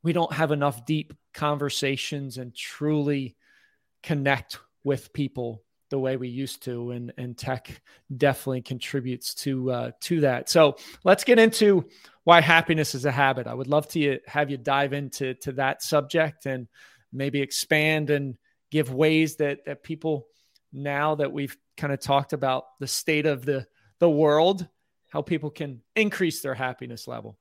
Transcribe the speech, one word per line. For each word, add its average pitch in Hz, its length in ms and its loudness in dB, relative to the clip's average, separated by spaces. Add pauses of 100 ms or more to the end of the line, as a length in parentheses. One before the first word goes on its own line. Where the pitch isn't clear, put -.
We 165 120 0
don't 170 180 0
have 156 180 0
enough 143 360 -2
deep 156 280 -4 (200)
conversations 139 1040 -4
and 123 160 -14
truly 147 800 -2 (640)
connect 139 560 -2 (260)
with 139 280 -4
people 123 500 -6 (280)
the 139 80 -4
way 131 180 -2
we 127 120 -8
used 127 360 -10
to, 120 260 -8
and, 120 260 -10
and 123 200 -10
tech - 440 -8 (360)
definitely 131 460 0
contributes 127 720 -8
to, 131 360 -4
uh, 120 200 -4 (100)
to 170 220 -2
that. 127 260 0
So 151 300 6 (260)
let's 190 200 6
get 240 140 8
into 220 460 6 (400)
why 170 160 10
happiness 160 540 2
is 127 100 -6
a 143 80 2
habit. 131 340 2
I 117 80 -8
would 127 140 -8
love 147 200 2
to 143 380 0
have 147 240 0
you 143 60 -4
dive 139 380 -2
into, 135 400 -6
to 139 180 -10
that 135 300 -2
subject 151 640 -2
and 131 200 -6 (460)
maybe 139 280 -4
expand 151 720 0
and 139 260 -2 (340)
give 143 220 0
ways 156 440 2
that, 143 300 -4
that 143 180 -12
people, 156 420 -6 (460)
now 143 440 -2
that 143 160 -2
we've 143 240 -6 (200)
kind 143 160 -4
of 135 80 -4
talked 139 320 0
about 135 320 -2 (160)
the 135 80 -8
state 151 380 0
of 135 180 -2
the, 135 220 -2 (320)
the 170 120 6
world, 160 560 4 (440)
how 147 120 -4
people 151 280 -4
can 139 320 -12 (120)
increase 202 460 0
their 135 140 -6
happiness 127 520 -8
level. 110 340 -14